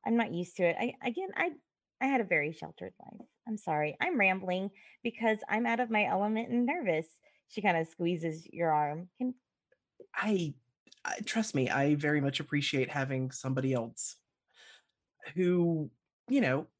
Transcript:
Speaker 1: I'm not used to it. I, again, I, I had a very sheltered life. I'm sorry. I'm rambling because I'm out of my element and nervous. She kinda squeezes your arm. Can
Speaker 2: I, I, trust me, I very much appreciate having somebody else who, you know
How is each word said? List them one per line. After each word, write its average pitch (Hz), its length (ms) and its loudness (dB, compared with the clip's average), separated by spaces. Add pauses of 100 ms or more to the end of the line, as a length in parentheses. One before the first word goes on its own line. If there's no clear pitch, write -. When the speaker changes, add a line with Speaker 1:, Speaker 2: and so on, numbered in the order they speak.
Speaker 1:
I'm 233 100 2
not 226 180 0
used 175 240 -6
to 185 60 4
it. 170 160 4
I, 247 140 -2 (120)
again, 359 300 -4
I, 330 160 0 (480)
I - 60 0
had 262 160 2
a - 40 0
very 156 260 2
sheltered - 480 -12
life. - 280 -18 (200)
I'm 214 100 -4
sorry. 151 420 0
I'm 339 200 0
rambling 190 500 0 (320)
because 226 360 0 (100)
I'm 233 180 0
out 233 140 0
of 233 100 -2
my 208 160 2
element 214 440 0
and 240 160 2
nervous. 208 400 0 (420)
She - 140 -6
kinda 170 240 4
squeezes 165 680 -4
your 165 200 0
arm. 151 460 0
Can 254 160 -2 (800)
Speaker 2:
I, 180 400 0 (500)
I, - 220 -4
trust - 280 -2
me, 131 160 2
I 143 260 4
very 147 240 2
much 139 200 -2
appreciate 143 500 0
having 131 420 -2
somebody 131 420 -2
else - 420 -6 (1160)
who, 175 560 2 (380)
you 269 120 4
know 139 260 2 (140)